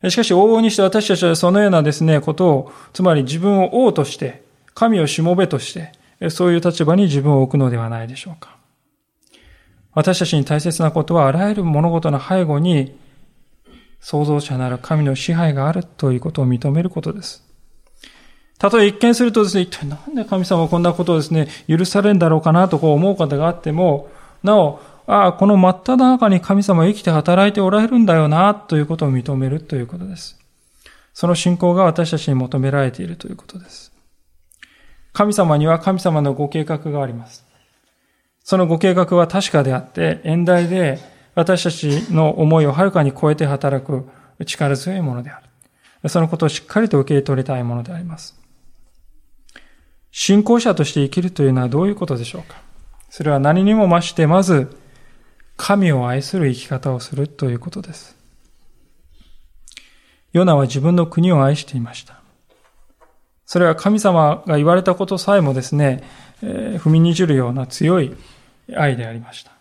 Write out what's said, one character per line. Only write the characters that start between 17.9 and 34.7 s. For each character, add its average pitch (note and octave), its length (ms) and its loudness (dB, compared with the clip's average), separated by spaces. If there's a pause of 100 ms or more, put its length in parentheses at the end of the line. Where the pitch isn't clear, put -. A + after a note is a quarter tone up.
た G3 120 2
と A3+ 120 4
え G3+ 40 6
一 G3+ 120 0
見 A#3 160 4
す A#3 100 0
る A#3 80 0
と A3 100 2
で G3+ 60 0
す G3 80 -2
ね、 F#3 60 2
一 F3+ 160 -8
体 D3 80 -10
な C#3+ 100 -10 (100)
ん D4+ 80 -12
で A3+ 120 -4
神 F#3 180 -2
様 F3 180 0
は D#3+ 60 -2
こ E3+ 100 0
ん E3+ 40 0
な F3 100 2
こ E3+ 120 -4
と E3+ 100 0
を - 20 2
で D#3 60 0
す D3+ 100 -6
ね、 D#3 160 0 (180)
許 E3 200 2
さ G3+ 160 0
れ G#3 80 4
る G#3 40 4
ん G3 40 4
だ E3+ 100 4
ろ D#3 100 4
う - 40 0
か D#3+ 100 2
な F3+ 160 4
と E3+ 100 0
こ D#3+ 100 2
う - 40 4
思 F3 200 2
う F#3+ 40 -2
方 D3 220 -2
が D#3 100 0
あ F3 40 -2
っ E3+ 80 -10
て D3+ 120 -6
も、 D#3+ 380 0 (320)
な G#3 140 4
お、 D#3 240 2 (260)
あ G3+ 220 4
あ、 F3 60 0
こ F#3+ 120 2
の G#3 100 6
真 F#3 140 6
っ F#3 120 -4
只 B3+ 140 0
中 B3+ 320 4
に F#3 120 2
神 G3 220 0
様 F3 200 2
は F3 60 4
生 G#3 100 -2
き - 40 -18
て F3+ 80 0
働 F3 380 2
い G#3 40 0
て G#3 80 -2
お F#3+ 100 2
ら G#3 120 2
れ A3+ 60 0
る B3 100 2
ん A3+ 80 6
だ F3 80 4
よ D#3 140 4
な、 F3+ 260 4
と G#3 220 -4
い D3+ 40 2
う D3 60 -2
こ D#3+ 100 -6
と D#3+ 100 -4
を C3+ 60 0
認 C3 240 -2
め C3 140 -2
る D3+ 100 -6
と D#3 160 -8
い B2+ 60 -4
う A#2+ 40 -8
こ F3 120 -16
と F3+ 80 -12
で F#3+ 100 -14
す。 - 220 -20 (720)
そ - 140 -4
の F3 80 2
信 F3 220 0
仰 F3 180 2
が F#3+ 100 4
私 E3 260 0
た D#3+ 80 -4
ち - 100 -6
に C#3+ 60 0
求 B2+ 240 -2
め C3+ 120 -2
ら C#3 120 0
れ C3 80 -2
て D3+ 120 -14
い F3+ 40 -10
る E3+ 100 -12
と - 120 -20
い F#3+ 40 -12
う F3+ 40 -14
こ - 100 -20
と - 120 -18
で F3+ 100 -20
す。 - 240 -20 (1200)